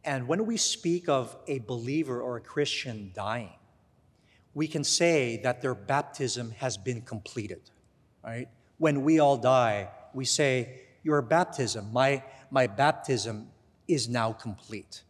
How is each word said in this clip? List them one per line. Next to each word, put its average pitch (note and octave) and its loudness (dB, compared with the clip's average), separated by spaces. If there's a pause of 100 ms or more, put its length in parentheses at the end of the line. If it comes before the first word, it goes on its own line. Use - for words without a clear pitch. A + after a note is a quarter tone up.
And C3 -4
when F#3+ 0
we A3+ -2
speak - -2
of C3 0 (120)
a C3+ -4
believer B2 -4
or A#2+ -6
a A2+ -10
Christian A#2 -4
dying, G#2 -6 (960)
we D3+ -2
can D3+ -4
say C#3+ 2
that B2 0
their C3 -2
baptism B2 -4
has B2+ -4
been A2+ -6
completed, G#2 -10 (600)
right? A#2 -10 (300)
When D3 4
we D#3+ 6
all C#3 6
die, A#2 4 (240)
we C3 -6
say, B2+ 0 (200)
"Your D3 2
baptism, A#2+ 0
my, C3+ 2 (280)
my C3 4
baptism A2+ 0 (400)
is B2 2
now A#2 0
complete." - -12